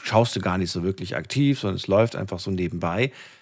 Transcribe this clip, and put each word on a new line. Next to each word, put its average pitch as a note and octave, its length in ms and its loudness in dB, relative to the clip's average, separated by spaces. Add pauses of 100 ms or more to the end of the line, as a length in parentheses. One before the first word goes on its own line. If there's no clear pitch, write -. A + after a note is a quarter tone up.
schaust A#2 320 2
du G2 40 0
gar F#2 180 0
nicht F2 120 0
so F2 120 -4
wirklich F#2+ 340 -4
aktiv, C3+ 440 2
sondern F#2+ 160 -2
es - 100 -8
läuft G#2+ 300 4
einfach F#2+ 220 -6
so - 120 -6
nebenbei. F2+ 640 -2 (300)